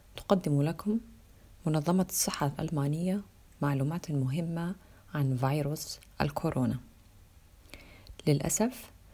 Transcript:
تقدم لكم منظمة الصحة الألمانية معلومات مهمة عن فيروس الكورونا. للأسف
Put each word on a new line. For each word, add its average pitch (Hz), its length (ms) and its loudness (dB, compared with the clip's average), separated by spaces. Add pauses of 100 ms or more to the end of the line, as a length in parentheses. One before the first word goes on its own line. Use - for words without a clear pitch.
(160)
تقدم 156 460 2
لكم 170 380 0 (640)
منظمة 165 440 2
الصحة - 380 0
الألمانية 160 760 0 (400)
معلومات 143 500 0
مهمة 165 640 -2 (380)
عن 135 220 2
فيروس 143 640 -2 (220)
الكورونا. 131 580 0 (1500)
للأسف 170 640 0 (220)